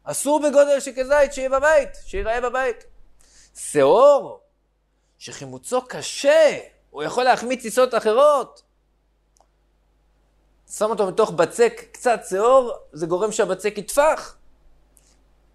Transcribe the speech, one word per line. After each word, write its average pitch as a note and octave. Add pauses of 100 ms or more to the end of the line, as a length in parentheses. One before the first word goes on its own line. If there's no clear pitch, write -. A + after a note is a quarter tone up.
אסור C#4
בגודל C#4+
שכזית C4+
שיהיה C4
בבית, C#4 (160)
שיראה A3
בבית. B3 (720)
שאור, F3 (800)
שחימוצו C3
קשה, C#4 (300)
הוא C#3+
יכול D#3+
להחמיץ B3
עיסות B3
אחרות. B3+ (2000)
שם G#3+
אותו G#3
בתוך G3+
בצק, F3 (100)
קצת A3+ (100)
שאור, A#3+ (200)
זה D#3
גורם F3+
שהבצק G3+
יתפח. - (1200)